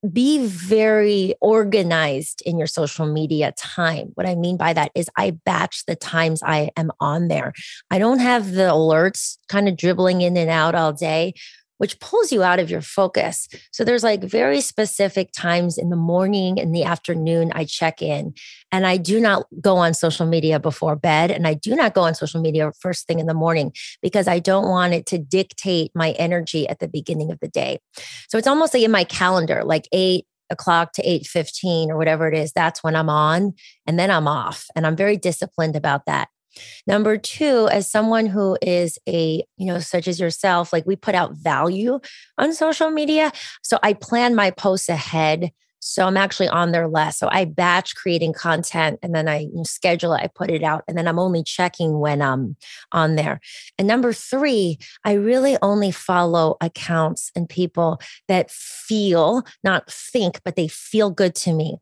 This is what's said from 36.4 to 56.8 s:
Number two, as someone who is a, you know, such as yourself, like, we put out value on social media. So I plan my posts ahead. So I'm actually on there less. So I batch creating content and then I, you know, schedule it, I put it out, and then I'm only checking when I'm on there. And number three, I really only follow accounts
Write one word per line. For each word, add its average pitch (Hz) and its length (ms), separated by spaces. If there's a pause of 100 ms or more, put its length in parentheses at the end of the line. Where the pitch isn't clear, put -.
Number 214 300
two, 240 540
as 202 200
someone 220 340
who 196 380
is 175 340 (100)
a, 165 360 (140)
you 185 100
know, 175 100
such 170 300
as 175 120
yourself, 175 540
like, 165 140
we 196 80
put 202 180
out 175 200
value 175 640 (400)
on 311 140
social 320 360
media. 311 420 (300)
So - 220
I 208 100
plan 240 400
my 202 160
posts 185 400
ahead. 160 600 (280)
So - 280
I'm 190 100
actually 190 300
on 170 240
there 165 160
less. 156 320
So - 120
I 185 140
batch 175 500
creating 165 380
content 160 680
and 175 100
then 160 140
I, 151 140
you 151 120
know, 165 120
schedule 175 480
it, - 100
I 165 100
put 175 160
it 160 140
out, 156 240
and 170 100
then 170 100
I'm 170 120
only 175 240
checking 165 560
when 147 240
I'm 135 320 (360)
on 160 260
there. 151 220 (380)
And 190 100
number 240 240
three, 226 680 (260)
I 208 80
really 247 480
only 202 300
follow 170 680
accounts 165 760